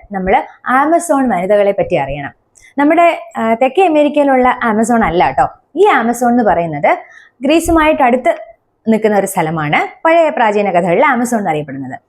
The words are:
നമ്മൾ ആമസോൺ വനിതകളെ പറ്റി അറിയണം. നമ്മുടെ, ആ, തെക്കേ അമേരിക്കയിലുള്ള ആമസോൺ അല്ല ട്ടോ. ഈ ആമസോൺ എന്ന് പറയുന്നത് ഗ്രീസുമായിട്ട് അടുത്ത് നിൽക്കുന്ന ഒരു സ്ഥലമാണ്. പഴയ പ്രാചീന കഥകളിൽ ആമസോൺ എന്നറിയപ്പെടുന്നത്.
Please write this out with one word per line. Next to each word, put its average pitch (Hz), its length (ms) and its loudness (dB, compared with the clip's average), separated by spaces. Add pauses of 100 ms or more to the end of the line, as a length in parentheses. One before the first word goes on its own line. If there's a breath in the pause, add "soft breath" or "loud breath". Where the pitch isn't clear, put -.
(120)
നമ്മൾ 196 320 -2 (240 loud breath)
ആമസോൺ 277 640 0
വനിതകളെ 202 420 0
പറ്റി 190 240 -2
അറിയണം. 139 360 -6 (460 soft breath)
നമ്മുടെ, 320 420 2 (180)
ആ, 226 160 -2
തെക്കേ 262 320 2
അമേരിക്കയിലുള്ള 285 800 2
ആമസോൺ 226 400 0
അല്ല 175 280 0
ട്ടോ. 156 160 0 (280)
ഈ 359 100 4
ആമസോൺ 240 460 0
എന്ന് 240 120 2
പറയുന്നത് 170 540 0 (440 loud breath)
ഗ്രീസുമായിട്ട് 311 600 2
അടുത്ത് 254 340 2 (520)
നിൽക്കുന്ന 214 300 2
ഒരു 196 80 2
സ്ഥലമാണ്. 165 800 -4
പഴയ 330 240 4
പ്രാചീന 208 420 0
കഥകളിൽ 175 340 2
ആമസോൺ 240 340 0
എന്നറിയപ്പെടുന്നത്. 147 680 -6